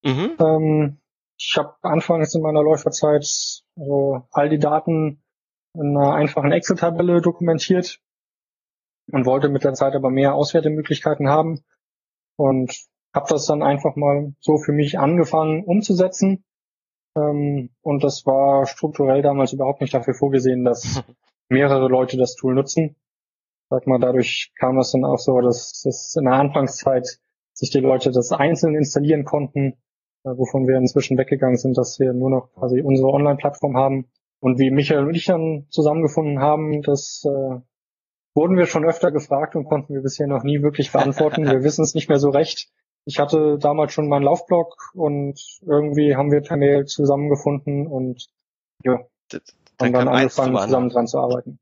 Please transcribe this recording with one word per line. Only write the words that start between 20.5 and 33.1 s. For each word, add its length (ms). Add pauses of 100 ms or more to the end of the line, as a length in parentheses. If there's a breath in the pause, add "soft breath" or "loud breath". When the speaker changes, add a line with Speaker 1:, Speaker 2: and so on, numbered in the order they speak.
Speaker 2:
dass 380 (240)
Speaker 1:
<laughs> 220
Speaker 2:
mehrere 400
Leute 280
das 180
Tool 200
nutzen. 420 (760)
Sag 160
mal, 120
dadurch 600
kam 180
das 160
dann 120
auch 140
so, 220
dass, 440
dass 320
in 80
der 100
Anfangszeit 840 (340)
sich 180
die 100
Leute 320
das 200
einzeln 420
installieren 500
konnten, 500 (500)
äh, 60
wovon 360
wir 100
inzwischen 420
weggegangen 380
sind, 200
dass 220
wir 140
nur 180
noch 240
quasi 260
unsere 280
Online-Plattform 680